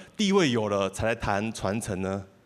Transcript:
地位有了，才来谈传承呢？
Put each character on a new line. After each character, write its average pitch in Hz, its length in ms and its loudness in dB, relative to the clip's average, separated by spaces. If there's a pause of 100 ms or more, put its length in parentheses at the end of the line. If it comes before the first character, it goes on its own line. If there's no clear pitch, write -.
(160)
地 196 160 2
位 180 180 6
有 107 200 0
了， 98 180 2
才 110 200 -2
来 117 60 2
谈 107 380 0
传 107 260 -2
承 98 220 -4
呢？ 95 240 -4 (220)